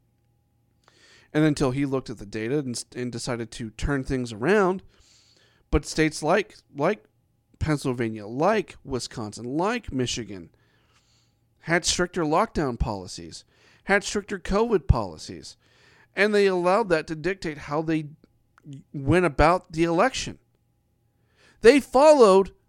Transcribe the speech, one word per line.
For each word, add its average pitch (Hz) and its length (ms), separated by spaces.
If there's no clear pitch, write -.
And 151 120
until 143 260
he 143 140
looked 131 240
at 107 80
the 101 80
data 110 340
and, 127 240
and 123 160
decided 117 400
to 117 180
turn 139 340
things 127 300
around. 185 500
But 151 140
states 156 360
like, 170 360
like 170 300
Pennsylvania, 120 680
like 160 560
Wisconsin, 117 640
like 208 360
Michigan, 104 560
had 170 240
stricter 175 380
lockdown 156 540
policies, 90 680
had 202 180
stricter 202 340
covid 202 480
policies, 90 680
and 208 220
they 202 100
allowed 185 440
that 156 180
to 165 80
dictate 156 420
how 147 240
they 160 260
went 156 340
about 156 460
the 160 140
election. 170 540
They 262 180
followed, 233 720